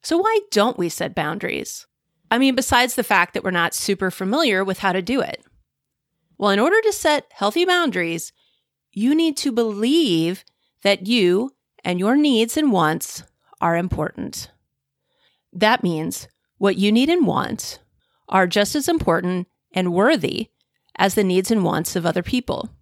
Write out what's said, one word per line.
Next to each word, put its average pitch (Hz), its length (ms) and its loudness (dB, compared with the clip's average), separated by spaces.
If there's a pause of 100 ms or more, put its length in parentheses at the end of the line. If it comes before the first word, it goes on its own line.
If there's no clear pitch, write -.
So 330 140 0
why 415 240 2 (100)
don't 214 260 0
we 175 120 -2
set 170 260 -8
boundaries? - 720 -6 (420)
I 226 80 2
mean, 269 160 4
besides 247 420 2
the 233 80 -2
fact 180 300 2
that 196 100 -6
we're 185 80 -2
not 175 220 0
super 190 380 -2
familiar 202 520 0
with 190 160 -4
how 196 120 0
to 185 100 0
do 240 200 -2
it. - 220 -8 (960)
Well, 202 140 0
in 202 80 2
order 339 220 4
to 427 120 0
set 302 380 0
healthy 214 340 -2
boundaries, 185 680 -2 (580)
you 247 240 0
need 320 220 2
to 277 140 -2
believe 220 920 0 (400)
that 190 240 0
you 220 440 2 (320)
and 180 160 -2
your 214 160 2
needs 247 400 2
and 302 160 2
wants 160 520 0 (380)
are 170 140 2
important. - 760 -6 (1000)
That 214 320 2
means 165 440 -4 (300)
what 196 200 0
you 202 140 2
need 247 180 4
and 339 160 2
want - 540 -4 (500)
are 185 180 2
just 202 280 0
as 285 120 -2
important 180 600 -2 (260)
and 180 200 -2
worthy 220 560 0 (480)
as 190 180 2
the 214 80 2
needs 185 260 0
and 220 140 2
wants 160 320 -2
of 170 100 -2
other 170 180 -2
people. - 460 -4 (120)